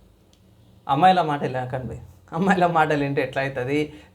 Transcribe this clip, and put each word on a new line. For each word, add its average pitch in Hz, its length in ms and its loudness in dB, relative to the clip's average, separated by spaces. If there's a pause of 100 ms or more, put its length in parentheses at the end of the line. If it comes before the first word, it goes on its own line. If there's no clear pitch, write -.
(880)
అమ్మాయిల 180 320 4
మాట 147 220 -2
వినకండి 127 440 -6
భయ్. - 100 -10 (360)
అమ్మాయిల 180 320 2
మాటలు 156 380 2
వింటే 139 180 -2
ఎట్లా 135 200 -4
అవుతుంది? 135 520 -4 (200)